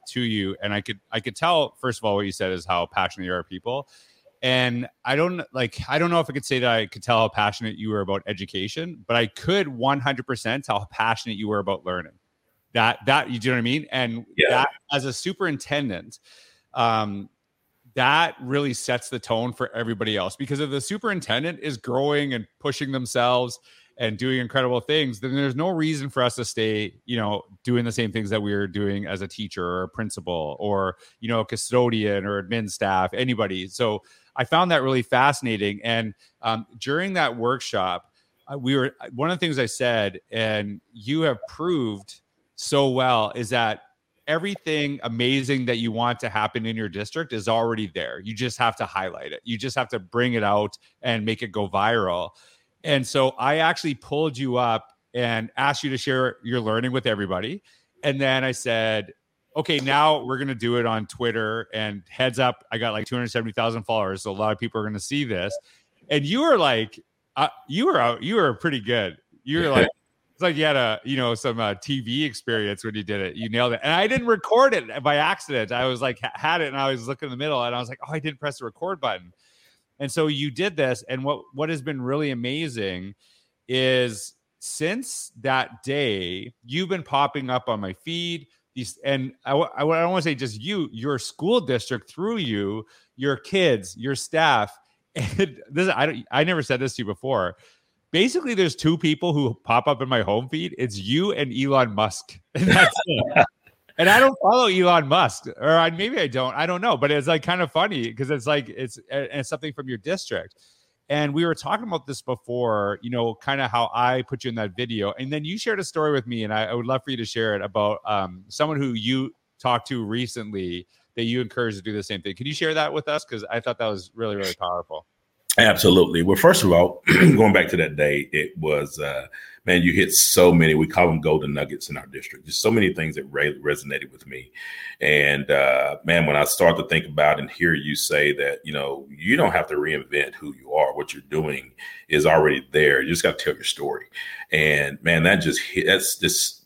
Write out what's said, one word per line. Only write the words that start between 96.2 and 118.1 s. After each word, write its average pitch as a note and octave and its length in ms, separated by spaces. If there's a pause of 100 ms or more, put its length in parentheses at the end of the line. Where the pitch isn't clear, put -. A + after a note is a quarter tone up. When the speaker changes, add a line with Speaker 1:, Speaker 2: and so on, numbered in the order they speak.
Speaker 1:
I D3 140
never E3+ 180
said B2+ 180
this C3 140
to B2+ 80
you G2 40
before, G2+ 500 (560)
basically B3 420
there's F#3 220
two D#3 220
people D#3 340
who C3+ 220 (100)
pop A#2 220
up C3+ 160
in B2+ 60
my B2 140
home G#2+ 260
feed. E3 300
It's G#2+ 200
you D3 340
and C3+ 200
Elon C3 420
Musk. - 520
<laughs> - 80
And - 100
that's - 300 (120)
it. - 440
Speaker 2:
<laughs> - 60 (420)
Speaker 1:
And E3+ 100
I G#3+ 100
don't C4+ 220
follow A#3 260
Elon F3 420
Musk, D3 380 (140)
or D#3 160
I, E3 140
maybe G#3+ 280
I E3 80
don't, B2+ 280
I D3+ 100
don't F3+ 160
know, G#3 160
but C#3+ 140
it's, C#3+ 160
like, D#3+ 160
kind F3+ 180
of D#3+ 100
funny D#3+ 440
'cause C3 160
it's, C3+ 160
like, D3 240
it's, B2+ 260
uh, C3+ 340
it's C#3 200
something D3+ 240
from C3 160
your A#2 80
district. A2+ 560 (560)
And C#3+ 240
we E3+ 100
were E3 100
talking A3 320
about F3 200
this C3+ 160
before, A2+ 800
you A#2+ 80
know, A#2+ 240
kinda C#3 340
how A#2 240
I B2 300
put A#2+ 200
you C3 60
in A#2 60
that G#2 200
video. A2+ 440
And C3 120
then D3+ 140
you F#3 140
shared G#3+ 220
a E3 40
story D3+ 280
with B2+ 140
me, A#2 180
and G#2+ 100
I, A2 120
I A2 60
would A#2+ 140
love C3 180
for C#3 60
you B2 80
to A2+ 80
share A2+ 300
it, G2 40
about, G#2 460
um, F#2+ 420